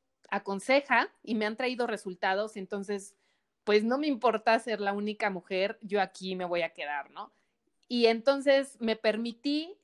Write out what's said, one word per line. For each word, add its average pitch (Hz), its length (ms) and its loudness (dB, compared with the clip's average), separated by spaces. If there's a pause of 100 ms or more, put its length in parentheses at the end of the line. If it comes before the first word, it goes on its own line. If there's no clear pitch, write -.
(300)
aconseja 240 840 0 (100)
y 226 120 -4
me 214 120 0
han 220 100 -4
traído 247 300 -4
resultados, 202 680 -4
entonces, 202 580 -8 (500)
pues, 214 200 6
no 240 140 2
me 302 80 -2
importa 226 520 4
ser 220 220 -4
la 202 120 -2
única 208 380 -4
mujer, 190 520 -2
yo 202 180 0
aquí 185 360 -4
me 185 80 -6
voy 175 180 -2
a 165 120 -4
quedar, 147 360 -8
¿no? 180 220 -16 (560)
Y 240 180 4
entonces 269 760 2
me 220 160 0
permití 240 880 -4